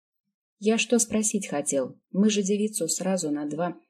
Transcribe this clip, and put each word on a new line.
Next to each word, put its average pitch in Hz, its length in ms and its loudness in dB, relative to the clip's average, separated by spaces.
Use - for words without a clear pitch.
«Я 220 200 2
что 233 200 2
спросить 214 500 0
хотел? 139 520 -2
Мы 202 180 4
же 202 120 2
девицу 202 460 0
сразу 180 420 -2
на 147 160 -2
два 165 340 -4